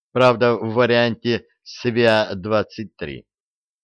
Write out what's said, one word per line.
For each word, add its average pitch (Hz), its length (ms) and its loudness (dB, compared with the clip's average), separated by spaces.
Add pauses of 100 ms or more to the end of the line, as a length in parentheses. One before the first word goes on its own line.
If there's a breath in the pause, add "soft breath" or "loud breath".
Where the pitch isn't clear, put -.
(120)
Правда, 120 420 2
в 110 200 -6
варианте 120 720 0 (180)
свя-двадцать 107 1300 -2
три. 71 320 -12 (580)